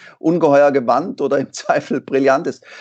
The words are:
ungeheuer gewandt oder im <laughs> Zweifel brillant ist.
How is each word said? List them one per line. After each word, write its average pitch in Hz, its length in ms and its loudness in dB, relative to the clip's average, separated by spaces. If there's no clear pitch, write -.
ungeheuer 147 520 2
gewandt 131 500 -2
oder 139 160 -2
im 135 160 -6
<laughs> - 0 -
Zweifel - 480 -4
brillant 135 460 0
ist. - 160 -10